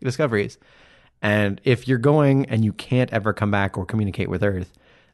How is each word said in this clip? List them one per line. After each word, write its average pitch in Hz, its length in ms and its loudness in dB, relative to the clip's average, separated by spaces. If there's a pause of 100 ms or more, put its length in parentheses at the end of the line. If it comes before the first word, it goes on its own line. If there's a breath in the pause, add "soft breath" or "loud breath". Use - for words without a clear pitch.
discoveries." 120 540 -2 (640 soft breath)
And 104 440 0
if 123 220 0
you're 127 120 2
going 139 480 4
and 113 180 0
you 104 80 2
can't - 400 -2
ever 107 200 0
come 104 180 -2
back 98 280 0
or 92 60 -6
communicate 101 460 -2
with 92 120 -2
Earth, 95 300 -2 (420 soft breath)